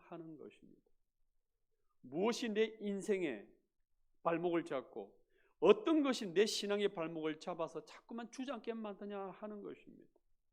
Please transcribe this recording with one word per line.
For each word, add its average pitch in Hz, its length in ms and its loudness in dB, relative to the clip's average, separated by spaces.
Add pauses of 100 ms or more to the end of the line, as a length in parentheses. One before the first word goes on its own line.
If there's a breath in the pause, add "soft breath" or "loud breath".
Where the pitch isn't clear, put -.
하는 160 360 -12
것입니다. - 540 -18 (1080)
무엇이 226 480 0
내 220 320 2
인생의 185 680 0 (800)
발목을 170 400 2
잡고 120 520 -8 (440 soft breath)
어떤 285 420 8
것이 254 240 2
내 180 180 4
신앙의 208 440 0
발목을 160 500 -4
잡아서 165 460 -6
자꾸만 - 480 -12
주저앉게 240 420 -6
만드냐 202 560 -8
하는 208 320 -12
것입니다. - 580 -16 (320)